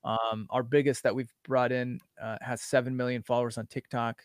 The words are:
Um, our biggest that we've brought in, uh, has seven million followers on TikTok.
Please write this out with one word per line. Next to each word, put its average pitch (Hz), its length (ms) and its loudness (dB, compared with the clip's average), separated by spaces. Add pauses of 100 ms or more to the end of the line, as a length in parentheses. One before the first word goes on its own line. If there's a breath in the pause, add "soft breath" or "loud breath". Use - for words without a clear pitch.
Um, 113 460 -2
our 123 140 0
biggest 135 400 2
that 117 120 2
we've 127 180 -6 (140)
brought 127 240 4
in, 123 280 -2 (220)
uh, 110 200 -6
has 123 200 -6
seven 127 340 2
million 123 280 -2
followers 120 340 0
on 113 100 -6
TikTok. 117 580 -4